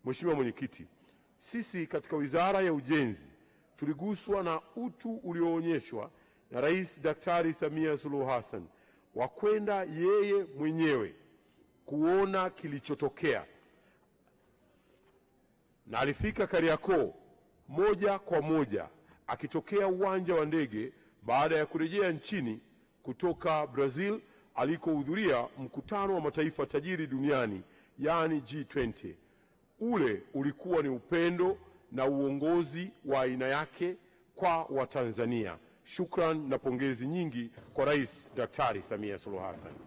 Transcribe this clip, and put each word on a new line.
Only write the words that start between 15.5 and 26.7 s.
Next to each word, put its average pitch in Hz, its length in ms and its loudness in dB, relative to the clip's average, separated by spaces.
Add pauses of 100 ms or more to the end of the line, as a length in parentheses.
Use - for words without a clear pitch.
na 113 120 -2
alifika 185 480 0
Kariakoo 160 680 2 (540)
moja 196 520 2
kwa 165 220 0
moja 127 480 0 (380)
akitokea 196 600 -2
uwanja 185 480 2
wa 151 100 4
ndege 131 480 -2 (300)
baada 139 320 2
ya 151 100 2
kurejea 170 460 0
nchini 135 480 -4 (440)
kutoka 156 640 0
Brazil 139 540 0 (340)
alikohudhuria 147 920 0 (120)
mkutano 196 560 -4
wa 165 60 0
mataifa 151 440 -2
tajiri 156 420 -4